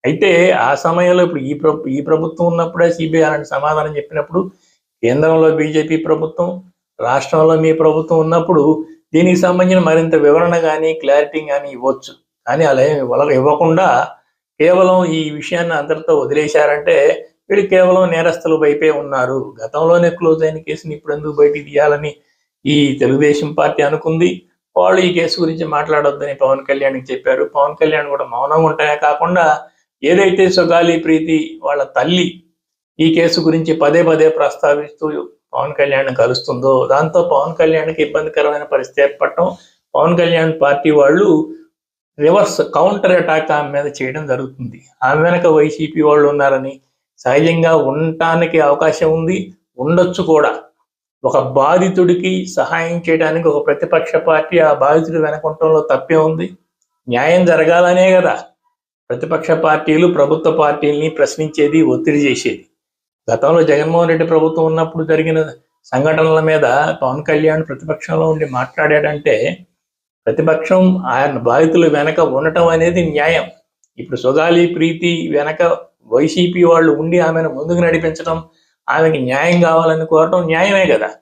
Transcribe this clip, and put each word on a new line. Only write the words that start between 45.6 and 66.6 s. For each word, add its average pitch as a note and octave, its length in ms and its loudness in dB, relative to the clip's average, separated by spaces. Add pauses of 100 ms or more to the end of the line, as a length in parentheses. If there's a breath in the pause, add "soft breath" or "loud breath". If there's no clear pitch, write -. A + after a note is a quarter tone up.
వాళ్ళు D3 280 4
ఉన్నారని, C3+ 520 -2 (360)
సహజంగా E3 580 0
ఉండటానికి D#3+ 840 -2
అవకాశం D#3 540 0
ఉంది, F3 400 -4 (240)
ఉండొచ్చు F3 460 0
కూడా. D3+ 360 2 (640)
ఒక C3 160 0
బాధితుడికి F3+ 1080 0
సహాయం E3 640 -4
చేయడానికి D#3+ 380 0
ఒక D3 180 0
ప్రతిపక్ష D#3+ 500 -2
పార్టీ D#3+ 440 0
ఆ D#3 140 4
బాధితుడు D#3+ 460 0
వెనకుంటంలో D#3 720 0
తప్పే D#3+ 240 0
ఉంది? D#3+ 420 -2 (520)
న్యాయం D#3 360 2
జరగాలనే F3 680 4
కదా E3+ 300 0 (680)
ప్రతిపక్ష D#3 420 -4
పార్టీలు D#3 560 2
ప్రభుత్వ D3+ 440 0
పార్టీల్ని D3 580 0
ప్రశ్నించేది, D3+ 720 0
ఒత్తిడి C#3 360 0
చేసేది. C3 520 -2 (640)
గతంలో D#3 300 2
జగన్మోహన్ D#3+ 460 2
రెడ్డి D#3+ 160 0
ప్రభుత్వం D#3+ 400 0
ఉన్నప్పుడు D#3+ 380 -2
జరిగిన D#3+ 480 0 (320)
సంఘటనల D#3 560 0
మీద D#3 260 2 (360)